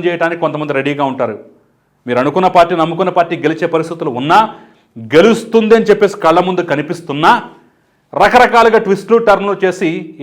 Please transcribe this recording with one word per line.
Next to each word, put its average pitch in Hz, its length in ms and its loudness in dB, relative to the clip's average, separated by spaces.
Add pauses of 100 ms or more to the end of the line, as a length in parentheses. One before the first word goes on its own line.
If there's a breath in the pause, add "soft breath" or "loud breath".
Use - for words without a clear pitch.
చేయడానికి 170 380 -2
కొంతమంది 147 340 -4
రెడీగా 143 340 -2
ఉంటారు. 117 240 -6 (720)
మీరు 123 160 -2
అనుకున్న 180 340 0
పార్టీ, 170 240 4
నమ్ముకున్న 165 380 -2
పార్టీ 170 160 -2 (100)
గెలిచే 160 300 -2
పరిస్థితులు 160 360 -6 (100)
ఉన్నా, 160 180 2 (760 loud breath)
గెలుస్తుంది 220 640 4
అని 214 120 0
చెప్పేసి 196 340 0
కళ్ళ 165 240 4
ముందు 180 140 -2 (100)
కనిపిస్తున్నా, 151 600 -2 (880)
రకరకాలుగా 226 640 4
ట్విస్టులు, 196 320 0 (120)
టర్న్లు 196 260 2 (100)
చేసి 180 260 -2 (320)